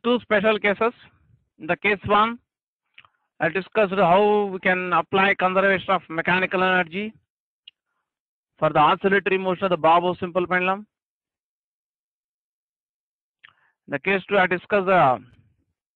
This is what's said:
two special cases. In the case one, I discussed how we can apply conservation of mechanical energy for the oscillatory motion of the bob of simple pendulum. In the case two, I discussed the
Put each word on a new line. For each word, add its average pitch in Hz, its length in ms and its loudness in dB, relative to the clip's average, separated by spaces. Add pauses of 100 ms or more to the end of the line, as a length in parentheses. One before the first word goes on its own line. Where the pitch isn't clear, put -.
two 240 160 0
special 214 360 0
cases. 208 360 -2 (680)
In 160 80 -16
the 170 80 -2
case 202 300 -2
one, 214 340 0 (1000)
I 160 80 -2
discussed 185 440 -2
how 202 520 2
we 185 140 -8
can 180 340 -2
apply 190 420 0
conservation 185 540 0
of 180 200 0
mechanical 180 540 -2
energy 185 500 -2 (1400)
for 156 120 0
the 151 100 0
oscillatory 190 580 2
motion 190 280 -4
of 185 60 0
the 175 60 -2
bob 165 280 4
of 180 140 -2
simple 180 280 -4
pendulum. 185 400 -4 (3000)
In - 40 -12
the 139 80 -6
case 190 300 -2
two, 202 80 0
I 185 100 2
discussed 185 380 -2
the 156 340 2 (760)